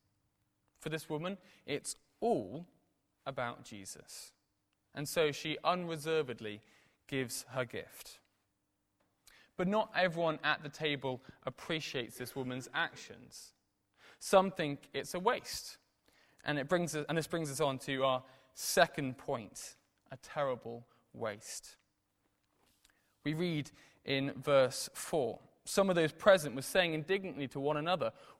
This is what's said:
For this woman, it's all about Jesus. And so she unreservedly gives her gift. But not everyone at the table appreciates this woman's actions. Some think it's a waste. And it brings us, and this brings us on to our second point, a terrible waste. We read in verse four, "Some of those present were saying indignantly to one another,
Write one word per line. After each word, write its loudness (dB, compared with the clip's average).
For -8
this -6
woman, -4
it's -6
all -2
about -6
Jesus. -16
And -6
so 4
she -6
unreservedly -2
gives -4
her -2
gift. -10
But 0
not 2
everyone 2
at 2
the -8
table -2
appreciates -6
this -10
woman's -6
actions. -8
Some 6
think -4
it's -4
a -4
waste. -2
And 0
it -4
brings 2
us, -2
and 2
this 0
brings -2
us -6
on 2
to 0
our 4
second 2
point, -8
a -12
terrible -4
waste. -8
We 0
read -2
in 0
verse 4
four, -2
"Some 4
of 4
those 4
present 6
were -4
saying 2
indignantly -2
to -6
one 0
another, 0